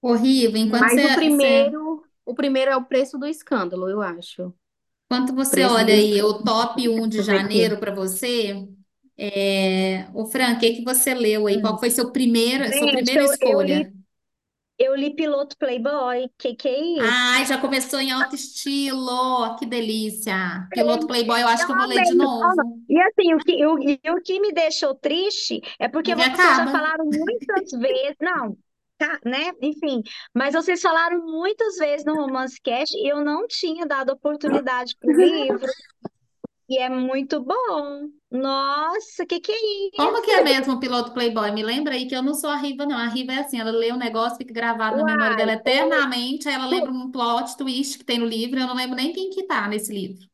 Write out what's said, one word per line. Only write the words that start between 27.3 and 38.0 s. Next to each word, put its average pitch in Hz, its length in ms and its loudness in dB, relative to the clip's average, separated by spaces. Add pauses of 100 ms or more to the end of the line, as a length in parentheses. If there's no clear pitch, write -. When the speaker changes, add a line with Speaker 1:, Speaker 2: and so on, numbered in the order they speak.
Speaker 1:
<laughs> 254 80 -6
Speaker 3:
vezes. 269 420 0
Não, 294 360 -2 (400)
tá, 320 280 -4
né? 277 260 -2 (100)
Enfim, 285 400 -2 (320)
mas 269 200 0
vocês 349 280 0
falaram 339 440 2
muitas 370 520 -2
vezes 294 280 -2
no 302 100 0
Romance 262 460 -4
Cast 262 360 -2
e 277 140 -2
eu 294 120 -2
não 302 240 -2
tinha 339 380 -4
dado 269 260 -2
oportunidade 277 880 -2
pro - 120 2
livro. 294 600 4 (960)
E 262 100 0
é 254 100 -2
muito 262 540 -2
bom. 294 640 -4 (220)